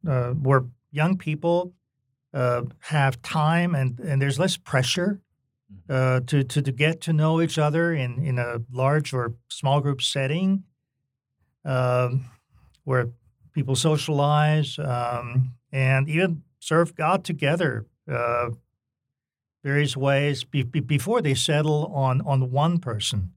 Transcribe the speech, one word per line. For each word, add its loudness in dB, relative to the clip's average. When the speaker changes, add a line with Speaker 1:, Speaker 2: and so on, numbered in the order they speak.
Speaker 1:
uh, 0
where 4
young 2
people, -2
uh, 0
have 0
time 0
and, -2
and -2
there's 0
less 0
pressure, 0
Speaker 2:
Mm-hmm. -10
Speaker 1:
uh, 2
to, 2
to, -2
to -2
get 0
to -2
know 2
each -2
other 2
in, -2
in -2
a -4
large 0
or -2
small 0
group -2
setting, 0
um, 0
where 0
people -2
socialize, 2
um, -2
and 2
even 0
serve 2
God 0
together, -2
uh, -2
various 0
ways 0
be-, -2
be-, -2
before 0
they 0
settle 0
on, 0
on 0
one 2
person. -4